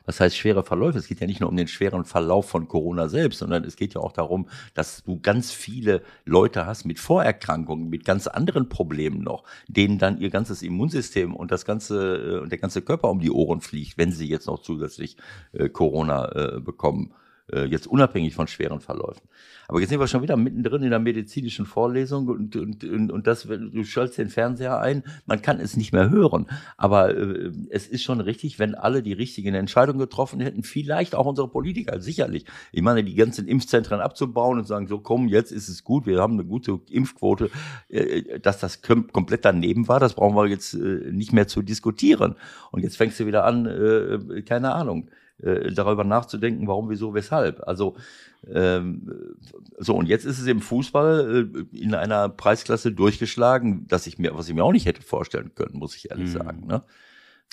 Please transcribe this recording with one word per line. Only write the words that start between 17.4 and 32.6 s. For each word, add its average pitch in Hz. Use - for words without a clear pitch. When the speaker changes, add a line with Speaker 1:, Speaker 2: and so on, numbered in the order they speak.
Speaker 1:
Äh, 69
jetzt 76
unabhängig 101
von 80
schweren 78
Verläufen. -
Aber 87
jetzt 95
sind 147
wir 135
schon 123
wieder 143
mittendrin 120
in 131
der 113
medizinischen 113
Vorlesung 127
und, 107
und, 107
und, 107
und 107
das, 117
du 110
schaltest 123
den 104
Fernseher 123
ein, 131
man 107
kann -
es -
nicht 110
mehr 95
hören. 156
Aber, 98
äh, 95
es 101
ist 123
schon 123
richtig, 113
wenn 107
alle 120
die 104
richtigen 98
Entscheidungen 123
getroffen 135
hätten, 123
vielleicht 151
auch 131
unsere 139
Politiker, 151
sicherlich. -